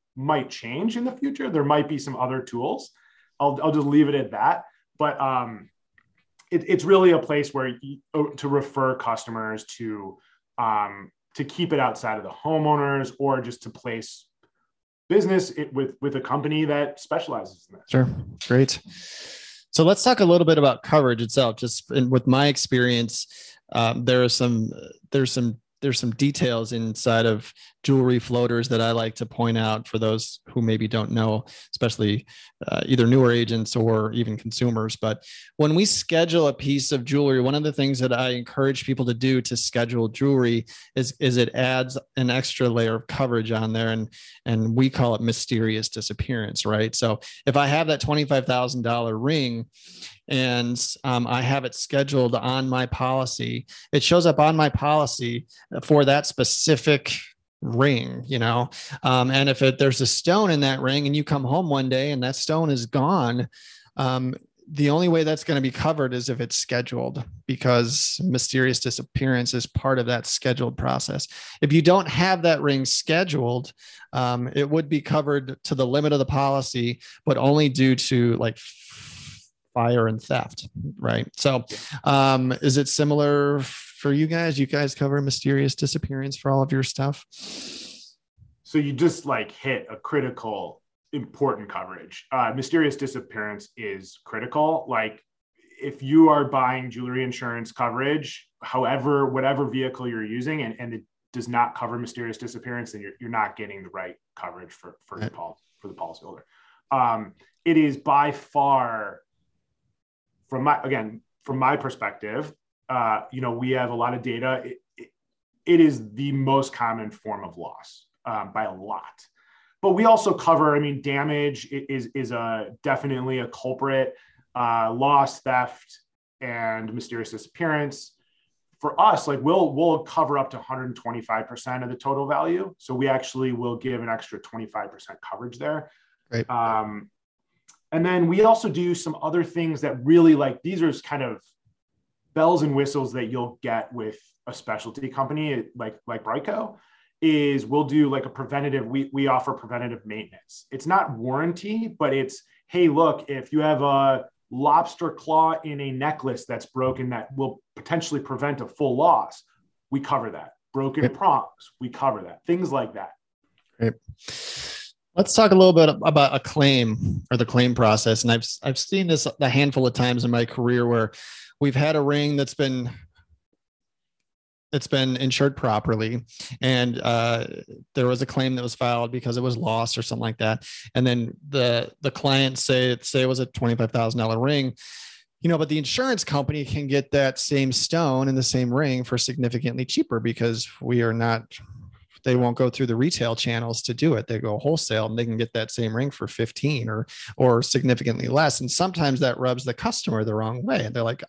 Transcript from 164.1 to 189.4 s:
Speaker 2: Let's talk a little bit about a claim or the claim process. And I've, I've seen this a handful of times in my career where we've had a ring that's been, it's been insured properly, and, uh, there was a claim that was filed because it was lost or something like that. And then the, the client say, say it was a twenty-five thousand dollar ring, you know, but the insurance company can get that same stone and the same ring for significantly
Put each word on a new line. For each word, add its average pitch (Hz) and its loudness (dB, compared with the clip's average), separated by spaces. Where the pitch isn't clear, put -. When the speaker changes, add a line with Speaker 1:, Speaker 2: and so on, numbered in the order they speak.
Speaker 2:
Let's 185 2
talk 214 8
a 196 8
little 185 10
bit 160 10
about 143 6
a 135 2
claim 127 2
or 127 0
the 117 2
claim 123 2
process. 110 4
And 120 4
I've, 113 2
I've 135 -2
seen 190 -2
this 156 0
a 135 4
handful 135 2
of 120 2
times 123 0
in 123 0
my 120 2
career 120 0
where 113 2
we've 139 2
had 151 2
a 147 2
ring 147 0
that's 139 -2
been, 127 -2
it's - -2
been 131 2
insured 135 2
properly, 110 0
and, 123 2
uh, 117 0
there 127 2
was 123 0
a 135 -2
claim 131 -2
that 127 -4
was 120 -6
filed 120 -2
because 123 -4
it 123 -2
was 123 0
lost 113 -2
or 120 -4
something 117 -6
like 117 -4
that. 110 -2
And 127 2
then 123 0
the, 123 0
the 139 -2
client 135 2
say, 127 2
say - -2
it 127 2
was 131 0
a 127 -2
twenty-five 117 -2
thousand 117 0
dollar 113 0
ring, 135 0
you 165 2
know, 165 2
but 151 0
the 151 0
insurance 233 -2
company 147 -2
can 143 -6
get 139 0
that 135 2
same 135 0
stone 135 0
and 131 2
the 131 2
same 127 0
ring 131 0
for 123 -4
significantly 123 -2